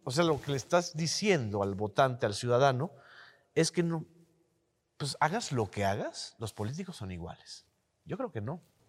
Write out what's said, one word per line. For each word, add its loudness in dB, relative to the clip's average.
o -6
sea, 4
lo 4
que -6
le 2
estás 2
diciendo 0
al 0
votante, 2
al 0
ciudadano, 2
es 4
que 0
no, -2
pues, -6
hagas 0
lo 0
que -2
hagas, -2
los -8
políticos -8
son -8
iguales. -12
Yo -8
creo -6
que -6
no. -8